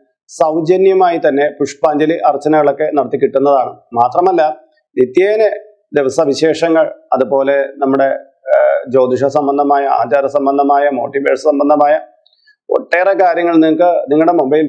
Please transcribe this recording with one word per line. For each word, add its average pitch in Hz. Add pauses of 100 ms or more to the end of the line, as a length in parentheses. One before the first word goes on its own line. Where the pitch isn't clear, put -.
(280)
സൗജന്യമായി 170
തന്നെ 147 (100)
പുഷ്പാഞ്ജലി 151
അർച്ചനകളൊക്കെ 147
നടത്തി 135
കിട്ടുന്നതാണ്. 135
മാത്രമല്ല, 156 (420)
നിത്യേന 196 (460)
ദിവസവിശേഷങ്ങൾ, 151 (180)
അതുപോലെ 135 (120)
നമ്മുടെ, 135 (500)
ഏഹ്, 135
ജ്യോതിഷ 127
സംബന്ധമായ, 143
ആചാര 135
സംബന്ധമായ, 143
മോട്ടിവേഷൻ 139
സംബന്ധമായ 147 (680)
ഒട്ടേറെ 185 (100)
കാര്യങ്ങൾ 170
നിങ്ങൾക്ക് 160
നിങ്ങളുടെ 160
മൊബൈൽ 151